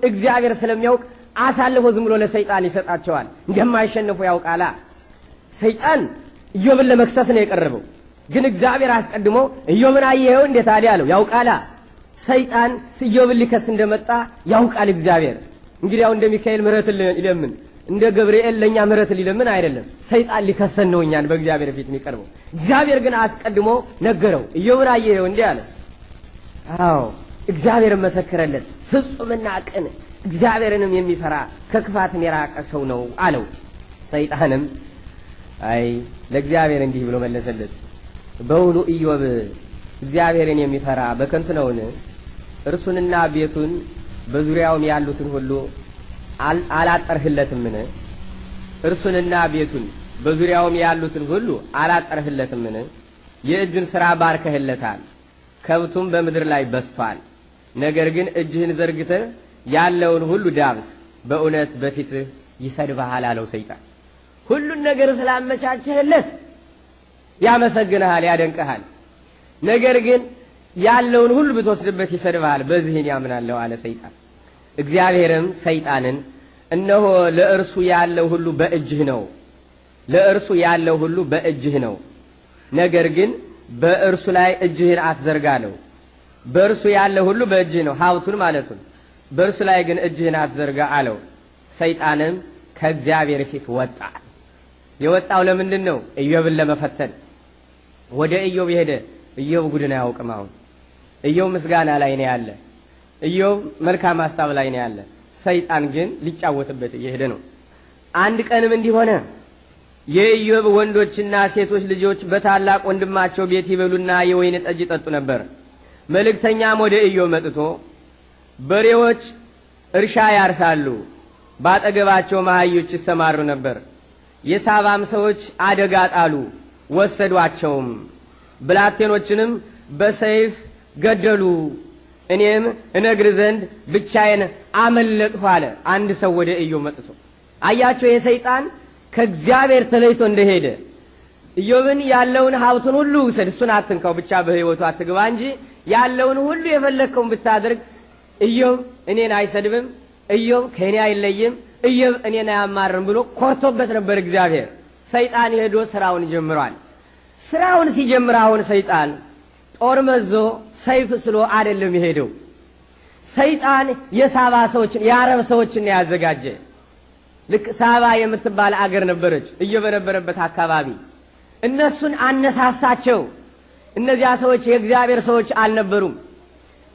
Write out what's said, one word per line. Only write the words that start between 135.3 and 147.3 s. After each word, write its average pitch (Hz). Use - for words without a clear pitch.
አለ። 175
አንድ 196
ሰው 190
ወደ 170
ኢዮብ 156
መጥቶ፣ 147
አያቸው፣ 247
የሰይጣን 247
ከእግዚአብሔር 240
ተለይቶ 233
እንደሄደ። 202
ኢዮብን 254
ያለውን 262
ሀብቱን 247
ሁሉ 285
ውሰድ፣ 226
እሱን 233
አትንካው፣ 196
ብቻ 170
በሕይወቱ 170
አትግባ 170
እንጂ 233
ያለውን 254
ሁሉ 302
የፈለግከውን 269